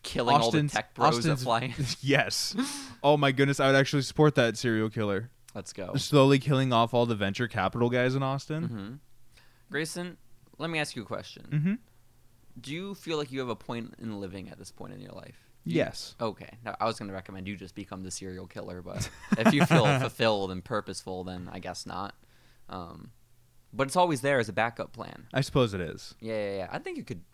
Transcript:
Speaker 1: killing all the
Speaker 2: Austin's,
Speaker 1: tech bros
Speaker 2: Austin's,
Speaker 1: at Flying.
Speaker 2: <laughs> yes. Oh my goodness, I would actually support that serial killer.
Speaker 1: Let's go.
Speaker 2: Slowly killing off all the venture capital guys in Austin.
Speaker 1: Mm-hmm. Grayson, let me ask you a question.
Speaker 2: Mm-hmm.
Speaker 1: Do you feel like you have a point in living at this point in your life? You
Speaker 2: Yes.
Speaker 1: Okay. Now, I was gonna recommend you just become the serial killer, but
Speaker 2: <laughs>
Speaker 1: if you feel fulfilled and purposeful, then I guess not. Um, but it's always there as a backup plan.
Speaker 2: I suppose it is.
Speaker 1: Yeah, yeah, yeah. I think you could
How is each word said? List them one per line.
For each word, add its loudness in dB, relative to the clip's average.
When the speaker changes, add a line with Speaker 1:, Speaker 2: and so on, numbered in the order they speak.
Speaker 1:
killing 2
all 8
the 6
Speaker 2:
Austin's, 2
Speaker 1:
tech -4
bros 4
Speaker 2:
Austin's, 2
Speaker 1:
at -4
Flying. 0
Speaker 2:
<laughs> -6
yes. 2
Oh 8
my 4
goodness, 4
I 4
would 6
actually 4
support 6
that 4
serial 2
killer. -2
Speaker 1:
Let's -12
go. -8
Speaker 2:
Slowly 6
killing 2
off 4
all 6
the 2
venture 0
capital 0
guys 2
in 0
Austin. -4
Speaker 1:
Mm-hmm. -8
Grayson, -6
let -6
me -2
ask -4
you -8
a -16
question. -10
Speaker 2:
Mm-hmm. 2
Speaker 1:
Do -8
you -8
feel -6
like -4
you -6
have -4
a -2
point -8
in -6
living -8
at -16
this -16
point -14
in -14
your -14
life? -16
You 0
Speaker 2:
Yes. -4
Speaker 1:
Okay. -6
Now, -8
I 0
was -2
gonna -10
recommend -10
you -6
just -14
become -12
the -10
serial -10
killer, -10
but -8
Speaker 2:
<laughs> 0
Speaker 1:
if 2
you 2
feel 4
fulfilled 0
and -6
purposeful, -6
then -10
I -10
guess -10
not. -10
Um, -14
but -2
it's -6
always 4
there 4
as 0
a -4
backup -2
plan. -14
Speaker 2:
I 2
suppose 2
it -2
is. -8
Speaker 1:
Yeah, -6
yeah, -2
yeah. -4
I -8
think -8
you -8
could -10